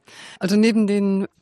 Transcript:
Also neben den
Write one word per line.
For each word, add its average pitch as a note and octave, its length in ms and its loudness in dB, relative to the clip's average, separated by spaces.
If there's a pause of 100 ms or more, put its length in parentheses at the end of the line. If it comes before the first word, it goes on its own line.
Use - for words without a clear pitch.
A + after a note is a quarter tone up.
(400)
Also F#3+ 160 -2
neben G#3+ 300 2
den G3 400 -2 (160)